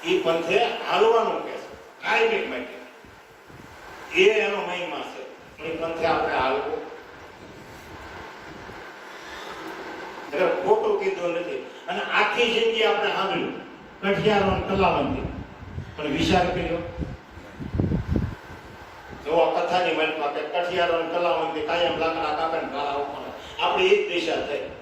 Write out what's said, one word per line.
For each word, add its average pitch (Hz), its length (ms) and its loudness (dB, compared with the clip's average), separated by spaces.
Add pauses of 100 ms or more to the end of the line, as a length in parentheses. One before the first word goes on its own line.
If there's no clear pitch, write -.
ઈ 175 120 4
પંથે 165 460 4
હાલવાનું 226 800 4
કે - 60 -8
છે - 520 -14
કાયમિક 220 460 2
માટે, - 1700 -8
એ 196 100 10
એનો 208 260 2
મહિમા 180 400 -4
છે. - 680 -12
એ 165 140 -4
પંથે 165 300 -2
આપણે 160 280 2
હાલવું. 143 520 0 (3500)
એટલે 170 140 4
ખોટું 208 540 4
કીધું 175 300 0
નથી. 165 360 -4 (220)
અને 185 120 -2
આખી 220 540 2
જિંદગી 220 300 4
આપણે 202 260 2
સાંભળ્યું 185 440 0 (480)
કઠિયારો 196 480 4
ને - 260 0
કલાવંતી, 170 460 4 (760)
પણ 147 120 -4
વિચાર 165 380 4
કર્યો? 170 320 -2 (2500)
જો 156 120 2
આ 170 240 4
કથાની 175 340 2
મનમાં 156 400 0
કે 151 60 -4
કઠિયારો 170 600 0
ને 165 160 -2
કલાવંતી 160 420 0
કાયમ 165 380 2
લાકડા 160 240 0
કાપે 156 440 0
ને - 60 -6
ગાળા 143 200 -2
ઉપર, - 680 -6
આપણે 180 220 4
એ 185 40 6
જ 202 240 6
દિશા 160 240 0
થઈ. - 340 -4 (120)